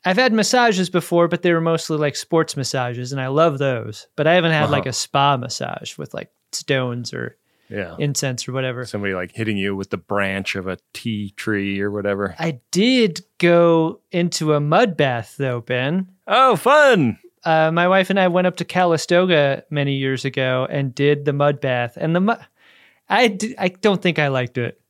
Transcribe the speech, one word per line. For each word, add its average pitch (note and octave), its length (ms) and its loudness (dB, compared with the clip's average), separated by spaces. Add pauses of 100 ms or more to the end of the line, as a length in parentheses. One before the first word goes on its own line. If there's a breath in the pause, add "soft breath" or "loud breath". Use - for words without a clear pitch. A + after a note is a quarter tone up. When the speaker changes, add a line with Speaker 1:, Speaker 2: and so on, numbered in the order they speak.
Speaker 1:
I've F#3 120 2
had B3 160 4
massages A3 560 2
before, E3+ 380 2
but E3+ 160 -2
they F3 100 2
were E3 80 2
mostly, E3 380 -2
like, D3 160 -2
sports - 420 -2
massages, B2 560 -6
and C#3 80 -6
I C3 60 -4
love D3 320 2
those. A#2 560 -2
But D3+ 140 2
I E3+ 60 6
haven't E3 180 2
had, D3+ 120 2
Speaker 2:
Uh-huh. C#3+ 80 0
Speaker 1:
like, C#3 140 0
a B2+ 60 -6
spa C#3 440 0
massage - 600 -8
with, - 160 -12
like, - 160 -12 (220)
stones B2 600 -4
or A#2+ 240 -10 (320)
Speaker 2:
Yeah. F#2+ 300 -8
Speaker 1:
incense C#3 500 -4
or B2+ 40 -10
whatever. B2+ 340 -6
Speaker 2:
Somebody, G2+ 260 -4
like, F2+ 200 -6
hitting A2 260 -4
you G2 160 -2
with F#2+ 160 -8
the G#2 80 -4
branch G2 560 -2
of F#2+ 140 -6
a F2+ 100 -6 (160)
tea G#2 420 -6
tree G2 440 -2
or G2+ 100 -2
whatever. G2+ 480 -4
Speaker 1:
I D#3 220 -6 (100)
did A3 520 2 (160)
go E3+ 640 4 (120)
into E3 420 0
a D3 60 2
mud E3+ 360 2
bath, B2+ 400 -2
though, B2+ 240 -4
Ben. C#3 480 -2 (200)
Speaker 2:
Oh, B3 280 4
fun! A#3+ 640 4 (260)
Speaker 1:
Uh, D#3+ 280 2
my F3 160 2
wife F#3+ 200 4
and G3 120 0
I F#3 80 4
went F3+ 180 2
up F3 120 -2
to E3+ 60 -4
Calistoga E3+ 1040 2
many C#3 280 -2
years C3+ 280 -4
ago C3 460 -2
and C#3 240 -4
did C#3+ 300 2
the C#3+ 100 0
mud C#3+ 260 0
bath. B2 400 -4
And D#3+ 140 -2
the F3 60 2
mu-, G#3+ 140 2 (760 soft breath)
I A#3+ 180 4
d-, G#3+ 300 -4
I F#3+ 100 0
don't F#3 320 0
think E3+ 200 0
I C#3+ 80 2
liked B2+ 300 -4
it. - 320 -6